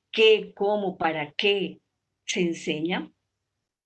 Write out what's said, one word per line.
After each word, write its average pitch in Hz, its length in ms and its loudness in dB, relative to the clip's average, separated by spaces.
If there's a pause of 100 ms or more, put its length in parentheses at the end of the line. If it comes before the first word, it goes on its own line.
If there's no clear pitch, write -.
(120)
qué, 214 440 4
cómo, 202 420 -2
para 156 340 -4
qué 196 480 -2 (460)
se - 160 -4
enseña, 165 720 -4 (760)